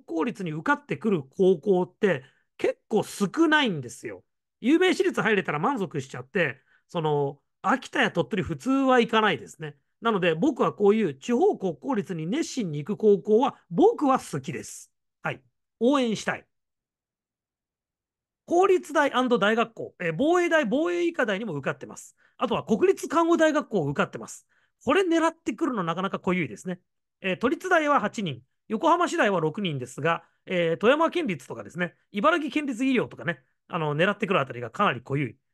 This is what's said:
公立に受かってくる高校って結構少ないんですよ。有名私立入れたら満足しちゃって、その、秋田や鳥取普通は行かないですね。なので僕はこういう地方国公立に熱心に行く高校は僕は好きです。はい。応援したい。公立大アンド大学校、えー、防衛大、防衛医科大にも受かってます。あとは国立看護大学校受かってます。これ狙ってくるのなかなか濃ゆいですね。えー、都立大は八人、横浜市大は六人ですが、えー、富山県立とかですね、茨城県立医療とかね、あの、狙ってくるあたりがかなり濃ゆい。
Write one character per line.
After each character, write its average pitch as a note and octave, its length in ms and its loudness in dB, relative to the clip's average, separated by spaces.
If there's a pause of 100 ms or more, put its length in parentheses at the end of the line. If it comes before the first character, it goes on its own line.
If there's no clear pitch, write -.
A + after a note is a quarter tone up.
公 D#4+ 200 -4
立 G3 180 -6
に E3 80 -6
受 D#3 120 -8
か - 100 2
っ - 120 -4
て D#3 100 -6
く A3 140 -4
る E3+ 140 0
高 F#3 360 2
校 F#3 240 2
っ F3 100 -8
て F3 300 0 (340)
結 B4 300 -2
構 G#3 160 2
少 G3+ 440 0
な D4+ 160 4
い B3 60 0
ん D#3 120 -4
で A#2 80 -12
す - 180 -14
よ。 F#2 160 -14 (380)
有 C#4 160 4
名 F#4 160 4
私 F#4+ 100 0
立 B3+ 180 0
入 G#3 140 2
れ F#3+ 80 2
た - 80 -4
ら D3 80 -2
満 A#3+ 200 0
足 D#3 220 -4
し - 80 -14
ち - 60 -12
ゃ B2+ 60 -10
っ C3 60 -20
て、 D#3 340 -2 (260)
そ F3 140 -6
の、 D3 380 -2 (240)
秋 B3 260 0
田 C#4+ 140 0
や G3+ 80 0
鳥 E3 180 -2
取 F#3 140 -2
普 D#3 140 -6
通 - 120 -6
は C4 300 4
行 A#3 100 2
か A3+ 120 2
な G#3+ 100 2
い D3 80 -4
で - 80 -16
す - 120 -20
ね。 D3+ 160 -12 (260)
な A3+ 100 0
の G3+ 80 0
で E3+ 160 2
僕 B3 260 0
は F3 100 2
こ G3+ 180 2
う G#3 60 6
い A3 80 2
う D3 120 -2
地 - 180 -4
方 D#4+ 240 2
国 F3 180 -4
公 C4 200 -4
立 F#3+ 180 -4
に D#3+ 140 -6
熱 C4+ 160 -2
心 G3 280 -6
に D3 60 -6
行 D3+ 180 -6
く - 20 -6
高 G#3 220 6
校 G#3+ 200 2
は C4 200 0 (120)
僕 C#4+ 340 4
は C4 140 4
好 D#3+ 200 -8
き C3 140 -8
で G#2+ 100 -10
す。 - 280 -18 (320)
は D#3+ 80 -4
い。 A#2+ 100 -12 (380)
応 C#4 200 2
援 A#3 160 0
し - 100 -8
た D3+ 100 -2
い。 - 100 -14 (2000)
公 F4+ 220 4
立 F4 260 2
大 C#4+ 200 2
ア B3 100 2
ン B3+ 60 -2
ド A#3 100 4
大 G#3 160 4
学 A3+ 180 -2
校、 A#2+ 260 -12
え E3+ 120 -2
ー、 - 40 -4
防 D#4+ 260 2
衛 F4 80 0
大、 D#4 160 4
防 D4 260 0
衛 F4 160 -2
医 E4+ 60 -4
科 C4+ 120 -2
大 G3 140 -2
に A#3+ 60 -8
も F3 100 -6
受 C#3 100 -8
か E3+ 60 -2
っ - 80 -10
て - 80 -14
ま G#2 100 -18
す。 - 180 -20 (220)
あ B3 100 -2
と A3 60 -4
は D3 100 -2
国 C#4 300 2
立 - 140 -8
看 E4 200 2
護 E4+ 80 4
大 D#4+ 160 4
学 D4 160 -2
校 F3+ 160 -2
受 C#3+ 140 -2
か G3 60 2
っ - 80 -4
て - 80 -12
ま G#2+ 80 -14
す。 - 180 -20 (380)
こ C4+ 100 0
れ F#4+ 80 4
狙 E4 240 2
っ E4 100 0
て - 180 -6
く D#4+ 120 -4
る B3+ 80 -2
の G3+ 100 -2
な E3 120 -2
か F#3 80 -4
な F#3+ 80 -4
か G3+ 80 -6
濃 F#3 160 0
ゆ F3+ 80 0
い C#3+ 40 -2
で G#2 100 -14
す - 100 -16
ね。 F3+ 120 -8 (420)
え F#3+ 120 -2
ー、 F3 60 -4
都 A#3+ 100 0
立 E4 200 -4
大 D#4+ 180 4
は C#4+ 120 2
八 G3+ 220 -4
人、 C#3+ 220 -6 (240)
横 A3+ 220 0
浜 E4+ 180 2
市 E4+ 100 -4
大 A#3+ 140 2
は F#3 80 0
六 D#3 220 -2
人 D#3 180 -4
で B2 80 -8
す - 140 -16
が、 E3 220 0 (220)
え E3+ 280 0
ー、 E3 40 -2
富 G3+ 140 4
山 D#4 180 2
県 E4+ 160 -4
立 F3 220 -6
と C#3 80 -12
か A2 80 -12
で G#2 80 -18
す D#3+ 80 -10
ね、 F3 160 -4 (160)
茨 D4 260 2
城 D4 140 -4
県 D4+ 160 -2
立 C4 180 -4
医 C4+ 60 2
療 G3+ 160 0
と - 100 -16
か A#2+ 80 -14
ね、 E3 160 -4 (260)
あ F3 120 -6
の、 D3+ 160 -2
狙 F3+ 160 2
っ G3+ 60 -6
て G3 100 -4
く F#3 60 0
る E3 60 2
あ C3+ 60 0
た C3 80 -8
り A#2+ 80 -10
が A#2 80 -8
か - 160 -2
な E3 80 2
り A#2+ 80 -8
濃 C#3 160 -6
ゆ C3+ 120 -4
い。 - 80 -16 (160)